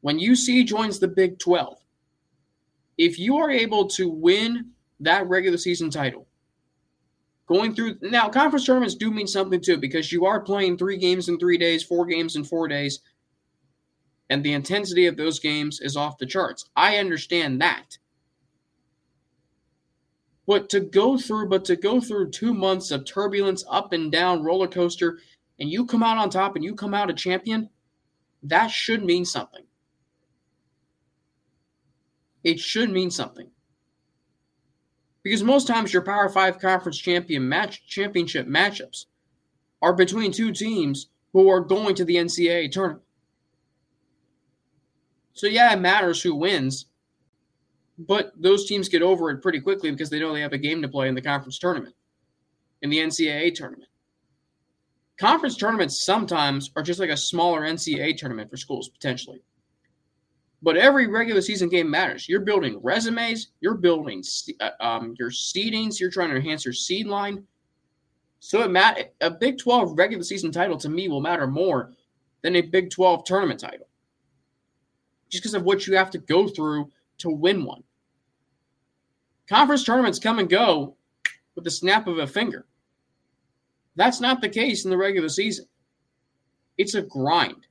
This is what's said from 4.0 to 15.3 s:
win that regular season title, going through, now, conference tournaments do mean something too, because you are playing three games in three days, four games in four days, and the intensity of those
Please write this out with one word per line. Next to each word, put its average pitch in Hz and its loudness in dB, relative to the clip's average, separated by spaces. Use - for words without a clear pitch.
win 202 2
that 180 2
regular 185 2
season 170 -2
title, 143 -4
going 220 2
through, 226 -4
now, 220 2
conference 269 2
tournaments 254 2
do 220 -2
mean 214 -4
something 190 0
too, 170 2
because 151 -4
you 175 2
are 208 2
playing 190 0
three 185 -2
games 180 0
in 175 -2
three 175 2
days, 165 2
four 175 0
games 165 -4
in 147 -6
four 165 -4
days, 143 -6
and 143 -2
the 147 0
intensity 180 0
of 156 0
those 151 -4